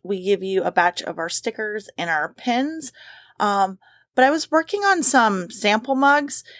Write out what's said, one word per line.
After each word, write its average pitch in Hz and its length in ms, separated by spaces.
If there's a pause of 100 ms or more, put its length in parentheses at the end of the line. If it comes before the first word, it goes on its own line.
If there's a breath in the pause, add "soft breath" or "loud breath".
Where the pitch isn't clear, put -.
we 185 220
give 190 180
you 190 220
a 180 80
batch 175 300
of 165 160
our 165 100
stickers 214 680
and 170 140
our 156 240
pins. 285 580 (480 loud breath)
Um, 196 380 (380 soft breath)
but 254 80
I 269 60
was 311 200
working 320 300
on 392 240
some 208 440
sample 220 460
mugs, 285 480 (180 loud breath)